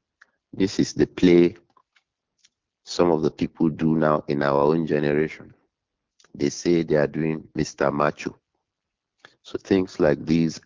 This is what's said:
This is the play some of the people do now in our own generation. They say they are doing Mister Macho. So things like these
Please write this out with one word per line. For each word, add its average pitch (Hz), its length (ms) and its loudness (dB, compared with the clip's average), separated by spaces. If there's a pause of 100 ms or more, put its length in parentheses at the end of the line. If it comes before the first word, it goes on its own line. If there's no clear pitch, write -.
(520)
This - 260 -2
is - 140 -2
the 73 140 0
play 87 500 4 (1300)
some 87 260 0
of 78 120 0
the 76 80 0
people - 380 -4
do 80 280 0
now 78 320 0
in 71 140 -2
our 69 180 0
own 80 260 0
generation. 73 680 -4 (800)
They 71 160 -2
say 85 320 0
they 78 140 0
are 73 120 2
doing 78 460 -6
Mister 71 360 -2
Macho. 73 480 -4 (1040)
So - 160 -14
things 92 400 -2
like 73 260 0
these 80 420 0